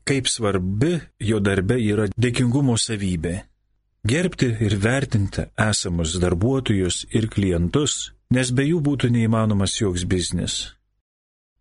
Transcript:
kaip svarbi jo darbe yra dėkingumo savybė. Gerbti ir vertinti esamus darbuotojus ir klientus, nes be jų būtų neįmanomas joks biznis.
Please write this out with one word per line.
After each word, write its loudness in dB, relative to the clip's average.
kaip 0
svarbi 0
jo 0
darbe 2
yra 0
dėkingumo 0
savybė. -4
Gerbti 0
ir 2
vertinti 0
esamus 0
darbuotojus 0
ir 0
klientus, 0
nes 2
be 2
jų 2
būtų 0
neįmanomas 2
joks 0
biznis. -2